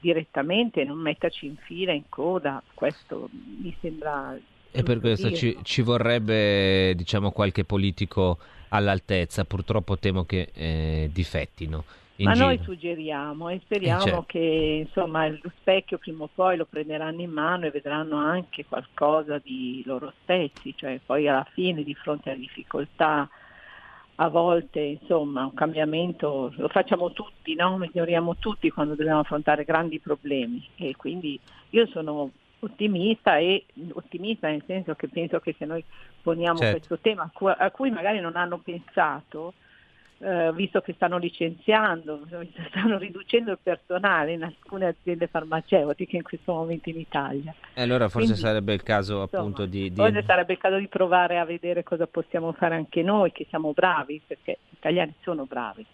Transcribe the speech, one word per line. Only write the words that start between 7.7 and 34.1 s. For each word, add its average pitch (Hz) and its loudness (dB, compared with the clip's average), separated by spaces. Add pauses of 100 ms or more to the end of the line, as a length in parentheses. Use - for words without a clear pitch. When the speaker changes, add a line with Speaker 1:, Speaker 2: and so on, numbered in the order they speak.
Speaker 2:
all'altezza. 98 2
Purtroppo 98 -2
temo 92 2
che, 92 -2
eh, 80 0
difettino 78 -4 (360)
in 101 4
Speaker 1:
Ma 208 8
noi 262 6
Speaker 2:
giro. 185 -6
Speaker 1:
suggeriamo 156 -6
e 185 -6
speriamo 180 0
Speaker 2:
Eh, - 2
certo. 175 0
Speaker 1:
che, 156 0
insomma, 160 0
lo 156 -6
specchio 190 2
prima 160 -10
o 147 -12
poi 185 4
lo 165 -2
prenderanno 156 -6
in 175 -6
mano 160 0
e 151 0
vedranno 147 -4
anche 156 -2
qualcosa 151 0
di 131 -8
loro 131 -6 (100)
stessi, 156 -2
cioè 131 -8
poi 147 2
alla 139 4
fine 180 -2
di 143 -6
fronte 147 -6
alle 135 -8
difficoltà 143 -2 (960)
a 165 4
volte, 170 2
insomma, 147 -2
un 135 -8
cambiamento 156 -2
lo - -4
facciamo 180 2
tutti, - -10
no? 185 2
Miglioriamo 170 0
tutti 208 -2
quando 151 -2
dobbiamo 151 2
affrontare 151 0
grandi 160 0
problemi 139 -4 (140)
e 139 -6
quindi 151 -8 (300)
io 226 6
sono 151 -4 (280)
ottimista 208 2
e 180 2 (300)
ottimista 175 -6